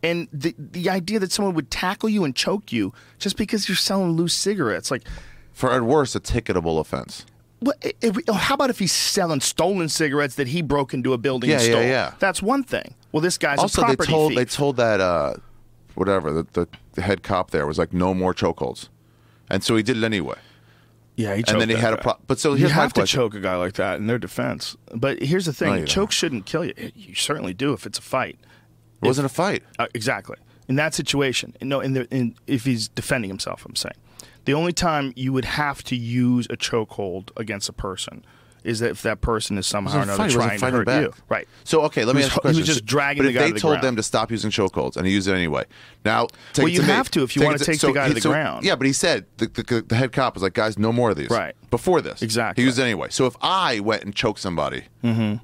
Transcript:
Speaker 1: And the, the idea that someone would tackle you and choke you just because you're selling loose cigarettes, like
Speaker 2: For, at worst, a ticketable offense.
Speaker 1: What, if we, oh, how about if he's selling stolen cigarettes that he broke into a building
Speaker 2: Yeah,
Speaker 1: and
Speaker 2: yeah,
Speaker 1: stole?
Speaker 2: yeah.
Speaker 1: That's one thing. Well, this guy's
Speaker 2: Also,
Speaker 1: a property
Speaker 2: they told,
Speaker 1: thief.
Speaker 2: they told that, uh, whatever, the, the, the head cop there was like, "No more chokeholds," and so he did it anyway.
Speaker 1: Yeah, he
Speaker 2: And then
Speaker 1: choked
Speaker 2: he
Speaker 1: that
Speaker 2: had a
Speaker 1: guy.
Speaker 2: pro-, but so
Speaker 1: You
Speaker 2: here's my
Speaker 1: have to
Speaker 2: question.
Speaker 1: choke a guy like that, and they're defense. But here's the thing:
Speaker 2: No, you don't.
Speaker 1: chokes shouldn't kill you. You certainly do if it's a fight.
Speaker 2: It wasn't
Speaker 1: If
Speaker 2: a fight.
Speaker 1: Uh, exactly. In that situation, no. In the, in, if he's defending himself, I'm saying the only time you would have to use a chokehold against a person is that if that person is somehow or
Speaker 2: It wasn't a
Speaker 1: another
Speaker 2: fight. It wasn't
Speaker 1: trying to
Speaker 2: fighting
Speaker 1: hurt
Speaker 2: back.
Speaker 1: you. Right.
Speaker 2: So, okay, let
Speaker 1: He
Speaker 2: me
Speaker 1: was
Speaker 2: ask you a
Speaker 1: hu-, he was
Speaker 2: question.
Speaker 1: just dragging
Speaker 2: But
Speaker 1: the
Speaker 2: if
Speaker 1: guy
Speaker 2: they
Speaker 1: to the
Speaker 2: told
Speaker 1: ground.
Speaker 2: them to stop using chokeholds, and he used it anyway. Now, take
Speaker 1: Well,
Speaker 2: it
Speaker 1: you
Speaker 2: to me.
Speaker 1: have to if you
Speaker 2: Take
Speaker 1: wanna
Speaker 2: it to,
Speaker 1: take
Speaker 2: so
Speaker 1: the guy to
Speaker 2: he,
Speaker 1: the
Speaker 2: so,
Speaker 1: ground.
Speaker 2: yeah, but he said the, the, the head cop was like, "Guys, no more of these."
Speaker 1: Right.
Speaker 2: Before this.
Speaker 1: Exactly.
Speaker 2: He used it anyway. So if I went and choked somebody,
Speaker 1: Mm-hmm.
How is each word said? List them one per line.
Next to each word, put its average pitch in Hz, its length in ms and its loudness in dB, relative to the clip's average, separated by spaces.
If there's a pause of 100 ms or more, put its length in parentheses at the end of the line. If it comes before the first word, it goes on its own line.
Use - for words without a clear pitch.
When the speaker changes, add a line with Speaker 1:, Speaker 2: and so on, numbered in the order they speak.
Speaker 1:
And 170 320 -2
the, 151 240 -4
the 170 320 -6
idea 190 300 -2
that 190 120 -2
someone 196 220 0
would 156 160 -2
tackle 202 400 -2
you 208 160 2
and 135 100 -2
choke - 380 -2
you 104 180 0 (280)
just - 180 -4
because 208 320 -2
you're 190 80 -2
selling 190 360 0
loose 165 200 0
cigarettes, 139 580 -2
like 127 120 -4 (500)
Speaker 2:
For, 127 180 0
at 127 120 2
worst, 131 320 4
a 107 40 0
ticketable 85 640 0
offense. - 440 -8 (360)
Speaker 1:
What, 269 160 0 (240)
if 220 160 2
we, - 100 -4
oh, 220 60 2
how 180 220 0
about 262 140 2
if - 100 -4
he's 180 120 0
selling 165 480 0
stolen 170 480 0
cigarettes 143 480 0
that 135 140 -2
he 170 120 0
broke 143 320 0
into 127 200 0
a 123 40 2
building 127 320 0
Speaker 2:
Yeah, 147 100 4
Speaker 1:
and 117 60 6
Speaker 2:
yeah, 117 60 6
Speaker 1:
stole? 117 120 6
Speaker 2:
yeah. 120 360 2
Speaker 1:
That's 190 220 0
one 254 240 0
thing. - 300 -6 (180)
Well, 151 80 2
this 175 160 0
guy's 143 220 2
Speaker 2:
Also, 185 220 2
Speaker 1:
a - 40 6
property 147 220 2
Speaker 2:
they - 40 2
told, 156 200 4
Speaker 1:
thief. 120 60 2
Speaker 2:
they 123 80 4
told 143 300 0
that, 113 240 4
uh, 85 360 2 (600)
whatever, 92 380 2
the, 80 180 -2
the, 87 160 0 (280)
the 92 60 -2
head 92 220 0
cop 92 280 -2
there 76 140 0
was 78 120 -2
like, 87 160 0
"No 90 200 2
more 92 200 0
chokeholds," - 560 -4 (600)
and 98 140 0
so 117 140 2
he 110 60 2
did 120 120 0
it 110 80 0
anyway. 90 320 -2 (800)
Speaker 1:
Yeah, 104 200 -2
he 110 120 -2
Speaker 2:
And - 0 -
then 107 60 2
Speaker 1:
choked 113 160 2
Speaker 2:
he 113 60 2
Speaker 1:
that 110 40 0
Speaker 2:
had 113 140 2
a - 20 0
Speaker 1:
guy. - 60 -8
Speaker 2:
pro-, 120 160 0 (100)
but 135 120 0
so 156 120 2
Speaker 1:
You 139 60 0
Speaker 2:
here's 143 140 4
my 151 100 4
Speaker 1:
have 139 120 2
to - 80 2
Speaker 2:
question. 98 160 0
Speaker 1:
choke 113 180 0
a 104 40 -10
guy 92 160 -2
like 90 200 -2
that, 92 260 -2
and 104 80 -2
they're 120 100 0
defense. - 560 -6 (180)
But 131 300 -2
here's 180 220 0
the 151 80 -2
thing: 170 160 0
Speaker 2:
No, 101 60 2
you 92 60 0
don't. 78 60 -4
Speaker 1:
chokes 202 280 0
shouldn't 135 300 -2
kill 165 200 -4
you. - 80 -6 (200)
You 139 220 -18
certainly 131 380 -4
do 135 180 -2
if 113 140 -4
it's 107 120 -10
a - 40 -8
fight. 117 380 -4 (600)
Speaker 2:
It 110 60 2
wasn't 135 180 2
Speaker 1:
If 131 60 -2
Speaker 2:
a - 40 -12
fight. 175 280 0 (160)
Speaker 1:
Uh, 123 140 2
exactly. 110 440 -4 (320)
In 131 60 2
that 151 180 0
situation, 135 680 -2
no. 135 200 -2
In 135 120 -2
the, 131 200 -2
in, 123 220 0 (120)
if 123 180 0
he's 117 240 0
defending 113 400 -4
himself, - 360 -8
I'm - 120 -12
saying - 180 -6 (500)
the 135 80 2
only 170 200 0
time 151 420 0
you 131 180 -2
would 131 120 0
have 147 400 -4
to 127 100 -4
use 123 540 2
a 117 80 -4
chokehold 101 800 -4
against 104 320 -6
a - 40 -12
person - 520 -8 (400)
is 110 140 -2
that 117 120 0
if - 100 -8
that 110 200 -2
person 107 360 -2
is 92 100 -4
somehow 104 320 -2
or 139 40 0
Speaker 2:
It 101 40 -2
wasn't 98 120 -2
a 214 40 2
Speaker 1:
another - 60 -
Speaker 2:
fight. 131 40 4
It 120 40 4
wasn't 107 220 2
Speaker 1:
trying - 0 -
to - 0 -
Speaker 2:
fighting 127 180 0
Speaker 1:
hurt 107 80 2 (280)
Speaker 2:
back. - 60 -20
Speaker 1:
you. - 100 -20
Right. 110 180 -2 (180)
Speaker 2:
So, 160 180 4
okay, 147 220 0
let 120 100 4
Speaker 1:
He 139 40 6
Speaker 2:
me 139 60 4
Speaker 1:
was 131 80 0
Speaker 2:
ask - 20 0
you - 40 2
a - 40 -4
Speaker 1:
hu-, 143 100 2
he 160 60 6
was 151 80 0
Speaker 2:
question. 156 80 2
Speaker 1:
just 113 100 -4
dragging 143 340 0
Speaker 2:
But 139 40 4
Speaker 1:
the 135 60 6
Speaker 2:
if 120 60 0
Speaker 1:
guy 127 60 4
Speaker 2:
they 147 80 4
Speaker 1:
to - 60 -2
the 208 60 0
Speaker 2:
told 160 120 4
Speaker 1:
ground. 139 100 0
Speaker 2:
them 127 140 2
to 110 60 -2
stop 113 280 0
using 107 200 -2
chokeholds, 87 460 0
and 85 100 -2
he 95 60 4
used 98 160 2
it 95 40 2
anyway. 80 300 0 (420)
Now, 113 220 2 (260)
take - 100 0
Speaker 1:
Well, 160 40 4
Speaker 2:
it - 40 2
Speaker 1:
you 175 100 2
Speaker 2:
to 147 60 4
me. - 60 4
Speaker 1:
have 254 180 0
to 156 120 2
if 120 140 -2
you 139 40 4
Speaker 2:
Take 147 60 6
Speaker 1:
wanna 151 80 2
Speaker 2:
it 147 40 -4
to, - 60 0
Speaker 1:
take 156 160 0
Speaker 2:
so 147 60 4
Speaker 1:
the 135 60 2
guy 139 100 2
to 135 60 2
Speaker 2:
he, 147 60 2
Speaker 1:
the 113 60 -2
Speaker 2:
so, 156 80 2
Speaker 1:
ground. 143 360 -2
Speaker 2:
yeah, 185 120 4
but 131 100 2
he 139 60 4
said 143 320 0 (120)
the, 113 100 -2
the, 113 380 -2
the 117 100 0
head 123 180 2
cop 123 200 0
was 87 100 -4
like, 95 100 0
"Guys, 110 260 0
no 110 140 4
more 120 160 2
of 87 80 0
these." 67 120 -6
Speaker 1:
Right. 95 260 0 (160)
Speaker 2:
Before 160 300 2
this. 71 200 -8
Speaker 1:
Exactly. 113 400 0
Speaker 2:
He 123 40 6
used 127 140 2
it 135 40 4
anyway. 98 280 0
So 131 140 2
if 120 160 0
I 160 400 2
went 107 220 -2
and 101 120 -8
choked 107 240 -2
somebody, 71 440 -4 (200)
Speaker 1:
Mm-hmm. 113 400 0